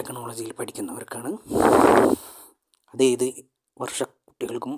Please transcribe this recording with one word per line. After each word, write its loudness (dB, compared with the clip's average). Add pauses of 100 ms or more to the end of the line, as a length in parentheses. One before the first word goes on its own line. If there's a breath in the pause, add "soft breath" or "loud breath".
Technology-യിൽ -10
പഠിക്കുന്നവർക്കാണ്. -10 (1600 loud breath)
അത് 4
ഏത് 0 (480)
വർഷ -6
കുട്ടികൾക്കും -8